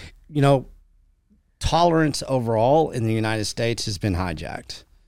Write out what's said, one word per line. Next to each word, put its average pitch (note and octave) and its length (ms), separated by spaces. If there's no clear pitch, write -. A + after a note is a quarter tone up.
You D3 140
know, C#3 240
tolerance D#3+ 680
overall B2 640
in A#2 140
the A2 80
United A2 340
States A#2 400
has G#2+ 120
been G2+ 160
hijacked. E2+ 720